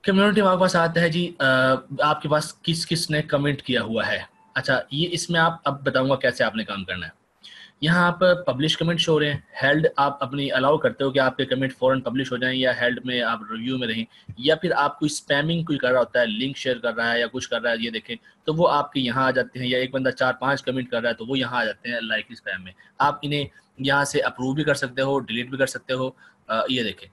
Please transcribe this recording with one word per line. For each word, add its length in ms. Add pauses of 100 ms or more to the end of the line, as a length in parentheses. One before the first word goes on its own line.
community 360
में 80
हमारे 120
पास 160
आता 240
है 100
जी, 300
अ, 40 (580)
आपके 260
पास 360
किस 200
किस 260
ने 120
comment 380
किया 220
हुआ 220
है। 320 (200)
अच्छा, 360
ये 140
इसमें 340
आप, 260
अब 160
बताऊंगा 320
कैसे 300
आपने 200
काम 200
करना 220
है। 60 (680)
यहाँ 260
आप 140
publish 540
comment 240
शो 120
हो 60
रहे 120
हैं, 180 (140)
Held 260 (100)
आप 240
अपनी 260
अलाउ 300
करते 260
हो 60
कि 80
आपके 260
comment 280
foreign 280
publish 320
हो 60
जाएं 160
या 180
held 340
में 140
आप 320
review 260
में 100
रहें, 180 (340)
या 160
फिर 160
आप 280
कोई 80
spamming 580
कोई 120
कर 120
रहा 80
होता 220
है, 60
link 300
share 220
कर 160
रहा 180
है 80
या 60
कुछ 200
कर 160
रहा 100
है, 120
ये 60
देखें, 260 (300)
तो 60
वो 120
आपके 360
यहाँ 260
आ 40
जाते 300
हैं। 60
या 120
एक 140
बंदा 180
चार 300
पांच 200
comment 300
कर 120
रहा 60
है 60
तो 100
वो 120
यहाँ 240
आ 40
जाते 260
हैं 120
लाइकली 340
spam 260
में। 120 (260)
आप 240
इन्हें 240 (320)
यहाँ 240
से 160
approve 360
भी 80
कर 100
सकते 280
हो, 160
delete 320
भी 80
कर 80
सकते 280
हो। 220 (340)
अ, 200
ये 140
देखें। 280